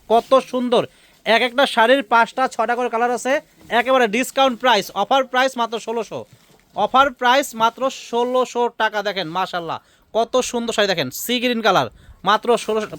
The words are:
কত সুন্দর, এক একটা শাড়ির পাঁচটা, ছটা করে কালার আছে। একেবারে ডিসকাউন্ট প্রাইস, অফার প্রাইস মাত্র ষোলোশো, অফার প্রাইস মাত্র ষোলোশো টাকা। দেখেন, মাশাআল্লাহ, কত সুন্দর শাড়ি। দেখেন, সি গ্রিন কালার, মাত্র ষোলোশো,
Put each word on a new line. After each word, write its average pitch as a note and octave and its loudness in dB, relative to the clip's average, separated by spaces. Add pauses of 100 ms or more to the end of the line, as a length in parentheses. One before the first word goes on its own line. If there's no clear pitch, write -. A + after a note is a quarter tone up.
কত A#3 4
সুন্দর, B3 -2 (380)
এক G#3+ 2
একটা B3 0
শাড়ির B3+ 4
পাঁচটা, A#3+ 0
ছটা A#3 -2
করে B3 -2
কালার A#3+ -2
আছে। B3+ -2 (280)
একেবারে A#3+ 2
ডিসকাউন্ট B3 0
প্রাইস, A3+ 2
অফার B3+ 0
প্রাইস B3+ -2
মাত্র A3+ -4
ষোলোশো, G#3+ -8 (500)
অফার C4 2
প্রাইস B3+ 0
মাত্র A3+ 0
ষোলোশো A#3+ -2
টাকা। G#3+ -2
দেখেন, F#3+ -4
মাশাআল্লাহ, E3+ -6 (340)
কত A3+ 0
সুন্দর A#3 -4
শাড়ি। G#3 2
দেখেন, E3 -2
সি A#3+ -4
গ্রিন A#3 -2
কালার, F#3+ 2 (360)
মাত্র G#3+ 2
ষোলোশো, G#3+ -2 (120)